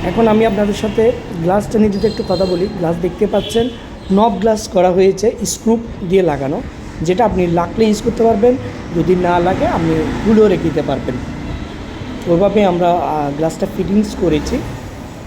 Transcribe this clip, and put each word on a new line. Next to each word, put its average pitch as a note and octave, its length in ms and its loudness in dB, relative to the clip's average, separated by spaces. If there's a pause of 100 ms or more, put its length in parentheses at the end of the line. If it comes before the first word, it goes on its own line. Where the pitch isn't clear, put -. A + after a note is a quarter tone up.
এখন F#3 240 2
আমি A3 180 4
আপনাদের G#3 280 0
সাথে A3 380 0 (300)
গ্লাসটা G#3 380 0
নিয়ে G#3+ 120 4
যদি G3+ 160 0
একটু G#3 220 -2
কথা F#3+ 160 0
বলি, F3+ 220 0 (100)
গ্লাস E3+ 240 0
দেখতে F3+ 260 -2
পাচ্ছেন A3+ 420 0 (420)
নব G3+ 280 4
গ্লাস G#3+ 280 0
করা F3+ 240 4
হয়েছে F#3+ 400 2 (140)
স্ক্রু - 320 0 (320)
দিয়ে F#3+ 120 4
লাগানো, D3 400 0 (400)
যেটা F#3 240 2
আপনি F3+ 220 2
লাগলে E3+ 380 2
ইউজ G#3+ 160 2
করতে A3+ 220 0
পারবেন, A3+ 320 4 (400)
যদি E3+ 200 2
না F3 240 2
লাগে F#3+ 280 0
আপনি E3 280 0 (300)
খুলেও G#3+ 220 6
রেখে E3+ 160 2
দিতে D#3 180 0
পারবেন। C3+ 340 -2 (1120)
ওইভাবে G3 380 4
আমরা, F3 260 2
আহ, D3+ 460 0
গ্লাসটা D#3+ 300 -2 (100)
ফিটিংস G3 440 0
করেছি। D#3+ 360 0 (680)